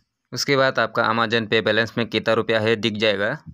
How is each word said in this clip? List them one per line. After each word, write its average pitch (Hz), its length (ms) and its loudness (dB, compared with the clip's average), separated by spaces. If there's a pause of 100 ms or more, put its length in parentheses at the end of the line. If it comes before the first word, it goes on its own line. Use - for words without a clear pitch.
(320)
उसके 139 260 -2
बाद 131 220 2
आपका 117 260 0
Amazon 113 420 0
Pay 113 160 2
बैलेंस 110 340 0
में 117 100 0
कितना 113 260 0
रुपया 113 260 0
है 110 160 2
दिख 107 180 -2
जाएगा। 104 340 0 (260)